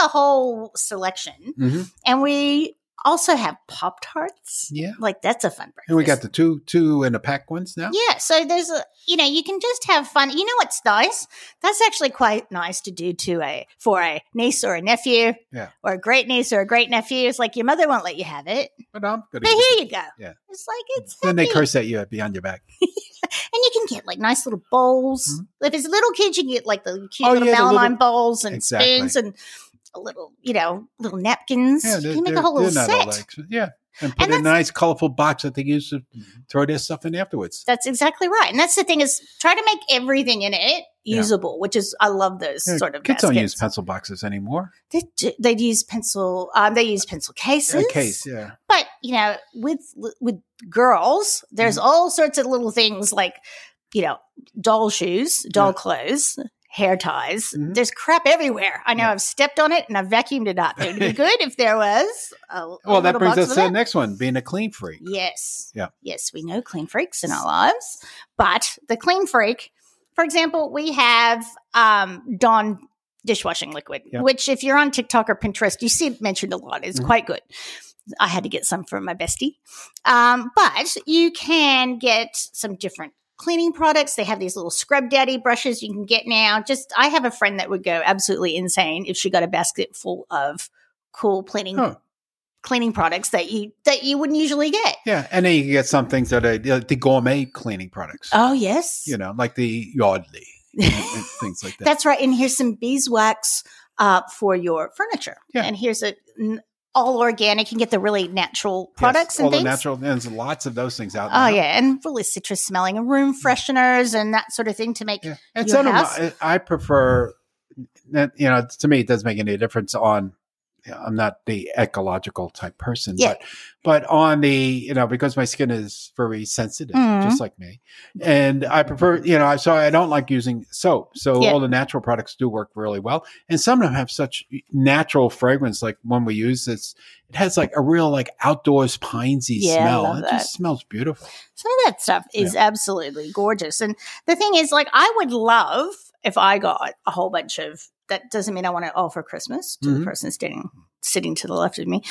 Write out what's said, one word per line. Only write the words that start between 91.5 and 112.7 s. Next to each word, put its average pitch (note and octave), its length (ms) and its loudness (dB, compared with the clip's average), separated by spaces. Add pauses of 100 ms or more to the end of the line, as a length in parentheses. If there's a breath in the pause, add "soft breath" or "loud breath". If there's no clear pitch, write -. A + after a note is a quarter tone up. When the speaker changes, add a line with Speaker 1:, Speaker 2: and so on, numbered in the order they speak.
Speaker 2:
Huh. A#3+ 160 0 (680)
Speaker 1:
cleaning A#3 300 -2
products F3+ 380 -2
that F3 200 -2
you, G#3 220 -6 (140)
that C#4 180 4
you C#4 140 0
wouldn't D4+ 200 0
usually D4 320 0
get. G#4+ 360 0
Speaker 2:
Yeah, F#3 260 0
and F#3 140 2
then E3+ 80 6
you D3 80 4
can C#3 100 -2
get C3+ 140 4
some C3+ 220 2
things B2+ 200 0
that A#2+ 160 2
are, A#2 300 2
uh, B2+ 120 2
the C#3 100 0
gourmet C3 500 2
cleaning F#2+ 420 -10
products. - 460 -14
Speaker 1:
Oh, A#3+ 180 4
yes. C4 540 -2
Speaker 2:
You C3+ 100 -4
know, F#2+ 200 -6
like A#2+ 180 -2
the A2+ 400 -4
Yardley G2 520 0 (280)
and, G3+ 180 -4
and G#2+ 320 -6
Speaker 1:
<laughs> - 160 -16
Speaker 2:
things G2 240 -8
like F#2+ 140 -12
that. - 80 -12
Speaker 1:
That's D4 180 2
right. C#4+ 160 4
And C4 140 2
here's C4 220 2
some A#3+ 180 0
beeswax, A#3 920 0 (340 soft breath)
uh, G3 220 4 (100)
for G3 240 0
your E3+ 400 -2
furniture. - 440 -6 (160)
Speaker 2:
Yeah. A#3 100 0
Speaker 1:
And A3 120 -4
here's A3 260 -2
a, G3+ 120 -4 (240)
n-, A3 220 -4 (360)
all B3+ 220 2
organic. A3 480 2
You - 40 -14
can A3+ 80 -6
get A3+ 120 0
the G#3 80 2
really G3 300 0
natural F#3 640 -4
Speaker 2:
Yes, - 80 -20
Speaker 1:
products D4+ 400 2
and C#4 60 2
Speaker 2:
all C#4 40 2
the C#4+ 60 4
Speaker 1:
things. - 80 0
Speaker 2:
natural, C4 320 -2
there's B2+ 340 -4
lots A#2+ 340 -8
of A#2+ 120 -8
those B2 200 -4
things G#2+ 200 -10
out G#2 160 -4
Speaker 1:
Oh, - 20 0
Speaker 2:
now. B3+ 140 4
Speaker 1:
yeah. F#3 280 2
And C4+ 280 2
really C4+ 180 -6
citrus - 420 -6
smelling F#3 320 -2